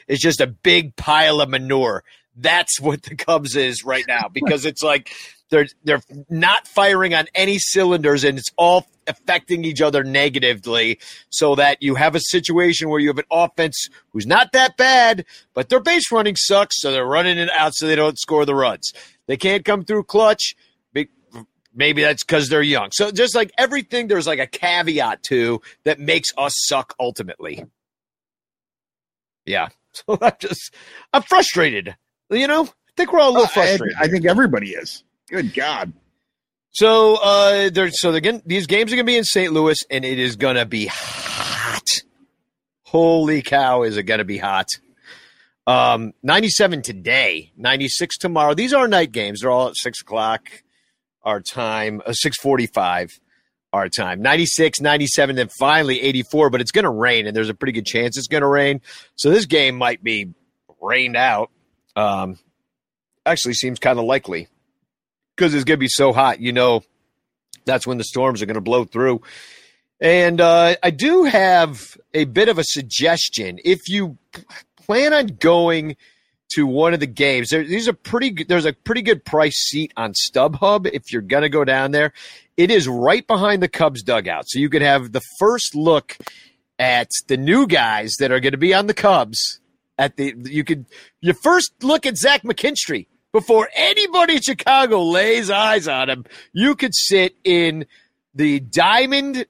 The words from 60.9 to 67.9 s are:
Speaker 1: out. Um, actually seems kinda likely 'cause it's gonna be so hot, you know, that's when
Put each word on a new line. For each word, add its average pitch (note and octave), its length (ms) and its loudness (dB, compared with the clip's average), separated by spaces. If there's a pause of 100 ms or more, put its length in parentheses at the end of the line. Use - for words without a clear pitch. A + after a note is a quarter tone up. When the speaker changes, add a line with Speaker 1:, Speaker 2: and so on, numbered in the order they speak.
Speaker 1:
out. A#2+ 340 0 (440)
Um, F#2+ 420 -2 (880)
actually D3+ 300 -2
seems B2 240 -6
kinda B2+ 240 2
likely A2+ 460 -4 (880)
'cause E3 180 0
it's C#3 100 0
gonna C3 140 2
be C3 100 -2
so C#3 240 2
hot, B2+ 280 2
you A#2+ 120 -4
know, B2 300 2 (800)
that's C3 220 -2
when B2+ 100 -6